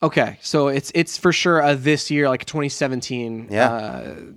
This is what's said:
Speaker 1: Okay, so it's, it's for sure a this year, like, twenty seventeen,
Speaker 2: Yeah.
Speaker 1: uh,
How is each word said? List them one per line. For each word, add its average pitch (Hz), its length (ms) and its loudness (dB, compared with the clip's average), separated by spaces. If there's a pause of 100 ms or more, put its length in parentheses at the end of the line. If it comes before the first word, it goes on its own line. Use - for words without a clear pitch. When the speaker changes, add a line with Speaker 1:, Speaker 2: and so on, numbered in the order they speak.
Speaker 1:
Okay, 117 400 2
so 147 260 2
it's, 139 280 -2
it's 170 220 0
for 180 140 2
sure 165 280 2
a 143 160 4
this 143 340 0
year, 147 180 2
like, 127 180 0
twenty 147 240 -4
seventeen, 120 800 -4
Speaker 2:
Yeah. 117 200 4
Speaker 1:
uh, 117 440 -8 (220)